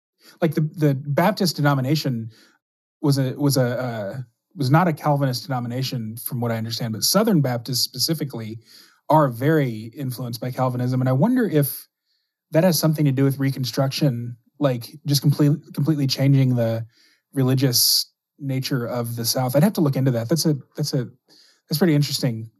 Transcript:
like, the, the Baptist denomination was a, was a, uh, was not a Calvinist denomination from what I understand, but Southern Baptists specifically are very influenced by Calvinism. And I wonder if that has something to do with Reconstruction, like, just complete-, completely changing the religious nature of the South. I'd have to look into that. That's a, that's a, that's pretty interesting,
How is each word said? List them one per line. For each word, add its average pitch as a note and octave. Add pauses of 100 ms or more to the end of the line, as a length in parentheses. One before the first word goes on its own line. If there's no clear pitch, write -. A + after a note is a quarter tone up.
(420)
like, D#3+
the, E3+
the D3+
Baptist D3+
denomination C#3 (680)
was C#3
a, B2+
was C#3
a, B2
uh, A2+ (380)
was C3+
not E3+
a D#3+
Calvinist C#3+
denomination A#2+
from A#2+
what A#2
I A2+
understand, A2+
but G2
Southern G3+
Baptists C3
specifically B2 (500)
are D3+
very A#2+
influenced B2+
by B2+
Calvinism. B2+
And B2+
I C3
wonder A3
if C#3+ (640)
that D#3
has E3+
something D#3
to C#3
do C3+
with C3+
Reconstruction, C3+ (220)
like, C3
just C#3+
complete-, D3
completely C#3+
changing C3
the A2+ (480)
religious - (260)
nature C3
of A#2
the A#2
South. B2+
I'd D3
have G3+
to G#3
look C#3+
into C3+
that. A#2
That's E3
a, D3+ (200)
that's C#3+
a, A#2+ (600)
that's D3+
pretty E3+
interesting, C3